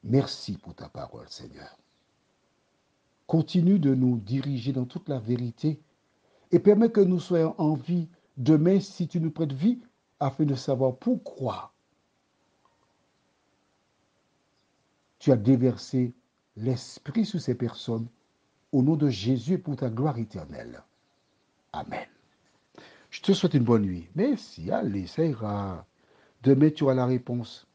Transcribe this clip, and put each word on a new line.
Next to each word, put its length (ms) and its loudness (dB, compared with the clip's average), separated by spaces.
Merci 560 -2
pour 160 -18
ta 140 -18
parole, 400 -14
Seigneur. 500 -20
Continue 520 2
de 160 2
nous 240 2
diriger 540 -4
dans 120 -2
toute 240 -12
la 100 -4
vérité 640 -4
et 80 6
permets 320 6
que 100 2
nous 200 4
soyons 380 0
en 160 2
vie 340 -4
demain, 440 4
si 280 -6
tu 120 -2
nous 100 -2
prêtes 220 -4
vie, 280 0
afin 240 0
de 100 0
savoir 420 0
pourquoi 760 -6
tu 140 4
as 40 6
déversé 760 0
l'Esprit 680 -4
sur 160 -6
ces 140 -2
personnes, 540 -6
au 100 4
nom 140 4
de 120 2
Jésus 460 -2
et 40 -2
pour 180 -6
ta 120 -4
gloire 300 -2
éternelle. 640 -12
Amen. 340 -10
Je 100 -16
te 120 2
souhaite 220 2
une 100 4
bonne 180 6
nuit. 320 -4
Merci. 560 -2
Allez, 360 -2
ça 180 -2
ira. 600 -6
Demain, 280 6
tu 140 -4
auras 100 4
la 120 0
réponse. 680 -4